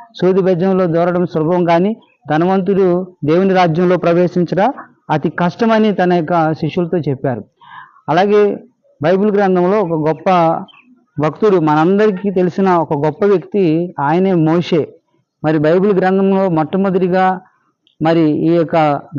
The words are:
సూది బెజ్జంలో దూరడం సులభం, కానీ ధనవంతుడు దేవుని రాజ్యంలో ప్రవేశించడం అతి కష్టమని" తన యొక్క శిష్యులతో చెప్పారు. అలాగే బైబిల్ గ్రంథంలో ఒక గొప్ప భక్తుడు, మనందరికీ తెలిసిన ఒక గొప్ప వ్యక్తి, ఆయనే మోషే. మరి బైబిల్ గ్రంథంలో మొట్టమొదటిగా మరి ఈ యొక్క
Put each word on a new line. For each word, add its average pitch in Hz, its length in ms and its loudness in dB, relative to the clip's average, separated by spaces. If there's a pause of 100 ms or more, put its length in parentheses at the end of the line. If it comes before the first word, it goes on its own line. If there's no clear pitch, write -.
(200)
సూది 185 220 2
బెజ్జంలో 185 440 0
దూరడం 175 400 0
సులభం, 170 380 -2
కానీ 175 320 0 (340)
ధనవంతుడు 180 760 0 (180)
దేవుని 180 300 2
రాజ్యంలో 180 420 2
ప్రవేశించడం 170 760 0 (380)
అతి 156 200 -2
కష్టమని" 220 600 0
తన 180 200 0
యొక్క 165 400 0
శిష్యులతో 170 460 -4
చెప్పారు. 131 460 -6 (640)
అలాగే 202 480 2 (460)
బైబిల్ 190 280 2
గ్రంథంలో 190 500 2
ఒక 160 280 -2
గొప్ప 160 220 -2 (880)
భక్తుడు, 185 360 0
మనందరికీ 185 760 2
తెలిసిన 185 400 0
ఒక 165 220 0
గొప్ప 151 320 -2
వ్యక్తి, 180 760 0
ఆయనే 180 340 0
మోషే. 160 540 0 (560)
మరి 156 140 0
బైబిల్ 180 340 2
గ్రంథంలో 190 560 0
మొట్టమొదటిగా 185 920 -2 (640)
మరి 160 280 2
ఈ 151 200 0
యొక్క 170 260 0 (420)